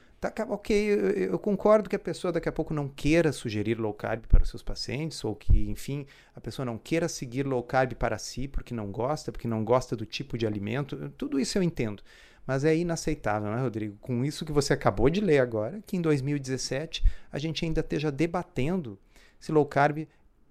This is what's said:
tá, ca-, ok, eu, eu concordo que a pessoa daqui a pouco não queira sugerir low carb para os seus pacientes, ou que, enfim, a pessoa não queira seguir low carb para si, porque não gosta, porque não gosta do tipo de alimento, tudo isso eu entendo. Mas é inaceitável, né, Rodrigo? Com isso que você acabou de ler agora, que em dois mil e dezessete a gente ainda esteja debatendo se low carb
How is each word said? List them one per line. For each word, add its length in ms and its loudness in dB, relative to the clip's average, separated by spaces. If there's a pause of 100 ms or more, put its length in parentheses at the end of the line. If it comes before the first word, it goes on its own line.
(200)
tá, 120 -4
ca-, 180 -6
ok, 260 -2
eu, 360 2
eu 280 -2
concordo 500 4
que 60 -2
a 40 -2
pessoa 320 -4
daqui 180 -2
a 20 -8
pouco 220 -4
não 140 -4
queira 440 2
sugerir 480 -2
low 140 -2
carb 340 -4
para 160 10
os 60 4
seus 140 -12
pacientes, 600 -6
ou 120 -4
que, 340 6
enfim, 360 -6 (300)
a 60 -18
pessoa 240 -8
não 120 -6
queira 300 -2
seguir 400 -4
low 160 -2
carb 300 0
para 260 -2
si, 280 -6
porque 280 -6
não 160 -6
gosta, 400 -4
porque 160 -8
não 160 -2
gosta 320 2
do 100 -6
tipo 320 -8
de 80 0
alimento, 720 -4
tudo 220 -2
isso 180 0
eu 60 4
entendo. 400 -2 (440)
Mas 180 0
é 100 4
inaceitável, 760 -2
né, 100 -2
Rodrigo? 400 -4
Com 240 -2
isso 180 -6
que 80 -8
você 220 2
acabou 340 2
de 140 2
ler 160 4
agora, 480 0
que 100 -6
em 60 0
dois 180 2
mil 160 -2
e 40 -2
dezessete 640 -6 (280)
a 60 -4
gente 260 -4
ainda 180 0
esteja 300 0
debatendo 840 -2 (420)
se 120 -8
low 160 6
carb 400 2 (440)